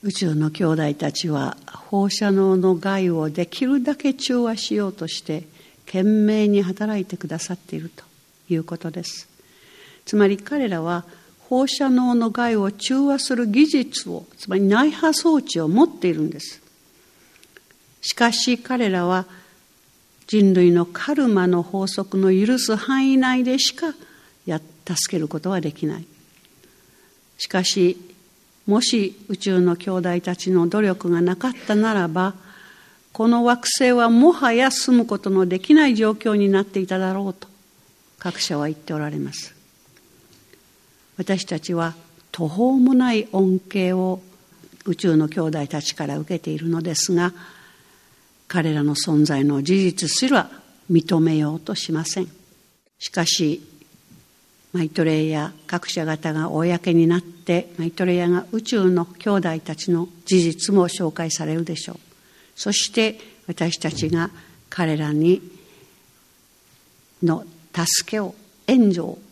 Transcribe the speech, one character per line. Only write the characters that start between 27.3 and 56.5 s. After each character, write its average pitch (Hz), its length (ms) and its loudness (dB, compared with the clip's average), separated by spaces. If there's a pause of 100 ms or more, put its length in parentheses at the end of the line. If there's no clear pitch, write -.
し - 80 -10
か 185 160 0
し、 180 500 0 (520)
も 208 160 2
し 202 340 -2 (120)
宇 190 100 -6
宙 185 240 0
の 175 140 4
兄 185 160 -8
弟 175 300 -2
た 180 140 -6
ち - 140 -8
の 175 180 4
努 202 140 0
力 185 300 0
が 170 100 2
な 180 140 0
か 254 140 -4
っ 254 40 -6 (140)
た 214 80 2
な 214 180 2
ら 185 140 0
ば、 185 260 -2 (800)
こ 220 140 0
の 240 180 4
惑 240 220 2
星 247 240 2
は 240 180 4
も 254 240 8
は 254 200 2
や 262 180 4
住 247 260 2
む 233 80 4
こ 202 140 -4
と 202 100 -6
の 190 160 4
で 185 140 -2
き - 140 4
な 302 140 8
い 247 80 4
状 220 160 2
況 214 240 -2
に 202 140 4
な 196 140 4
っ - 20 -2
て 196 140 -4
い 185 80 -4
た 185 100 -2
だ 190 160 -2
ろ 196 140 -4
う 185 60 -6
と、 - 140 -18 (680)
各 - 220 -10
社 - 180 -4
は 147 100 -2
言 156 80 -6
っ - 20 -20
て 160 160 -12
お 151 60 -4
ら 151 100 -6
れ 151 100 -8
ま 139 140 -6
す。 - 220 -16 (1600)
私 190 280 -4
た 160 140 -6
ち 180 140 -8
は 165 200 -2 (380)
途 170 160 -4
方 240 300 2
も 262 160 6
な 247 200 4
い 214 180 0
恩 185 300 2 (120)
恵 185 200 0
を 185 260 -2 (640)
宇 180 100 -2
宙 165 200 2
の 156 140 4
兄 170 120 -4
弟 156 260 -4
た 147 140 -6
ち - 140 -6
か 147 120 -8
ら 143 100 -6
受 160 220 -6
け - 0 -
て 160 120 -8
い 156 60 -6
る 165 100 -6
の 165 140 -2
で 160 140 -6
す - 180 -2
が、 175 200 0 (1120)
彼 160 260 -2
ら 147 100 -2
の 147 120 0
存 151 300 2
在 143 200 0
の 143 180 0
事 185 180 2
実 175 280 -2
す - 180 -2
ら 262 220 2 (420)
認 165 280 4
め 160 180 2
よ 151 180 -2
う 160 40 -8
と 208 160 -8
し - 160 -8
ま 160 120 -4
せ - 180 -6
ん。 175 60 -6 (720)
し - 100 -12
か 170 160 -2
し、 160 360 -2 (1120)
マ 175 80 -2
イ 156 60 -4
ト 160 160 -2
レ 156 180 0
イ 156 60 -2
ヤ、 156 240 -6 (140)
各 - 220 -6
社 170 140 -6
方 156 300 -4
が 156 180 -4